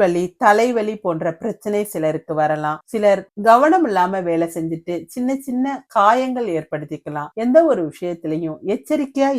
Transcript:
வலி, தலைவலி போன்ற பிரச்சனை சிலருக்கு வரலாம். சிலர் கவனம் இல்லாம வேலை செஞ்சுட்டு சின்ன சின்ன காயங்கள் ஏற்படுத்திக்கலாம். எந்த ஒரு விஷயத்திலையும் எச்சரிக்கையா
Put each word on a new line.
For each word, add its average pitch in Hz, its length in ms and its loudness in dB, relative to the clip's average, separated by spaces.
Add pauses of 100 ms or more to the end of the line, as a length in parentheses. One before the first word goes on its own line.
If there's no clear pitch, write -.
வலி, 175 220 2 (200)
தலைவலி 220 500 2 (120)
போன்ற 165 360 -2
பிரச்சனை 208 400 -4 (120)
சிலருக்கு 156 480 -4
வரலாம். 151 380 -2 (120)
சிலர் 202 320 2 (260)
கவனம் 294 400 6
இல்லாம 185 300 0 (100)
வேலை 165 260 0
செஞ்சுட்டு 165 400 -6 (200)
சின்ன 254 220 -2 (100)
சின்ன 262 280 -4 (220)
காயங்கள் 240 500 2 (120)
ஏற்படுத்திக்கலாம். 151 720 -8 (120)
எந்த 254 140 4 (140)
ஒரு 190 180 -2
விஷயத்திலையும் 165 680 -6 (180)
எச்சரிக்கையா 277 640 -2